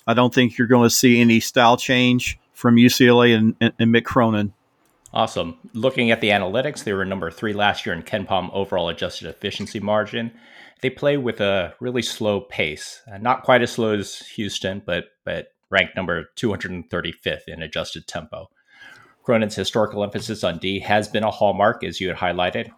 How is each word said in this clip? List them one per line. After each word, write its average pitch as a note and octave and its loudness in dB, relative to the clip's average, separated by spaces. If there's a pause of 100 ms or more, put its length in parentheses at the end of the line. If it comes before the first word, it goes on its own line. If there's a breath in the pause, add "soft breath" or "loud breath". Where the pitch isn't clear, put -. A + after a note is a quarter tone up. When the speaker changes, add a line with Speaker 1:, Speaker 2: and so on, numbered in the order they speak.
Speaker 1:
I A#2 2
don't B2 2
think B2 2
you're A#2+ 2
gonna A#2+ 6
see A#2+ 4
any A#2 6
style A#2+ 4
change B2 0 (160)
from A#2+ 4
U A#2+ 8
C B2 6
L A#2+ 6
A A#2+ 6
and, A2 2
and, A#2 2
and A2+ 4
Mick A#2 4
Cronin. G#2+ 0 (580)
Speaker 2:
Awesome. G2 -4 (160)
Looking A#2+ 0
at A2+ 0
the A2 0
analytics, G#2 -2
they G#2 -4
were G2 -2
number F#2 -6
three A2 -6
last G2+ 0
year F#2 -4
in E2 -10
KenPom F#2+ -4
overall F#2+ -2
adjusted E2+ -8
efficiency G2 -10
margin. G#2+ -2 (500 loud breath)
They C3 -2
play C#3+ 0
with A#2+ -4
a G2 -2
really B2 -4
slow G#2 -2
pace, - -8 (100)
uh, G2 -16
not B2 -2
quite B2 4
as A#2+ -4
slow A2 0
as G2 -6 (160)
Houston, G2 -6
but, E2+ -4 (200)
but E2+ -8 (240)
ranked F#2+ 2
number E2+ -6
two A#2 -2
hundred F2+ -8
thirty-fifth E2 -6
in E2 -12
adjusted D#2+ -10
tempo. E2 -14 (760 soft breath)
Cronin's A2 0
historical G#2 -2
emphasis G#2 -8
on E2+ -4
D F#2+ -4
has G#2 0
been G#2+ -2
a G#2+ 0
hallmark, G2+ 0
as F2 -8
you F#2 -4
had E2+ -6
highlighted, F2+ -4